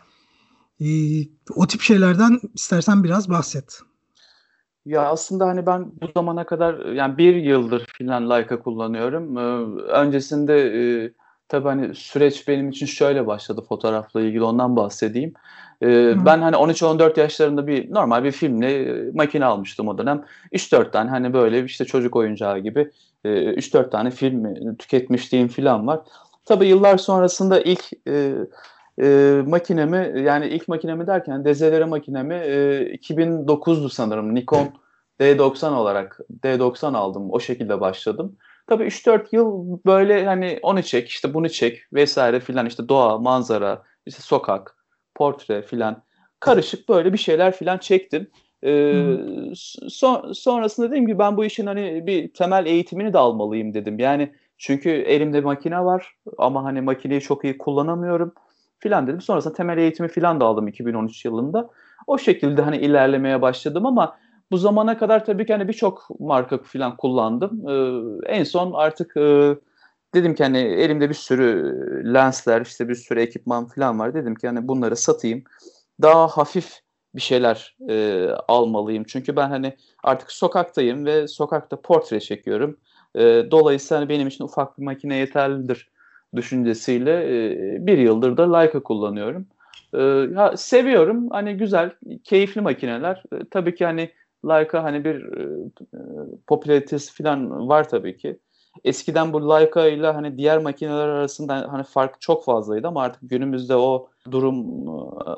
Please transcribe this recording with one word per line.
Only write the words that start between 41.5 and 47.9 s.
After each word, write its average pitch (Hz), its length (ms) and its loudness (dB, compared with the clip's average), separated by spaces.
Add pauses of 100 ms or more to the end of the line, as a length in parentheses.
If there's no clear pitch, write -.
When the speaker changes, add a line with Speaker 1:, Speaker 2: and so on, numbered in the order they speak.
Speaker 2:
vesaire 135 480 2
filan, 123 260 -4
işte 117 220 -10
doğa, 123 300 4
manzara, 117 640 -2 (240)
işte - 160 -20
sokak, 101 540 -2 (380)
portre 131 480 -4
filan. 113 400 -6 (380)
Karışık - 480 0
böyle 185 240 4
bir 202 60 -2
şeyler 180 340 2
filan 185 260 -4
çektim. 185 520 -2 (340)